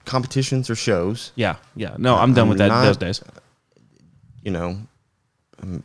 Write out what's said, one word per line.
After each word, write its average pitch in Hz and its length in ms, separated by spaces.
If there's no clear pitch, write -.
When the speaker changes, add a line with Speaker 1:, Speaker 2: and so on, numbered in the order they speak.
Speaker 1:
competitions 131 680
or 113 40
shows. 101 600
Speaker 2:
Yeah, 101 220
yeah. 110 240
No, 123 160
I'm 120 180
done 120 100
Speaker 1:
I'm 107 60
Speaker 2:
with 95 80
that, 101 120
Speaker 1:
not, 120 160
Speaker 2:
those 101 120
days. 87 240
Speaker 1:
you 110 80
know, 87 260
I'm 90 240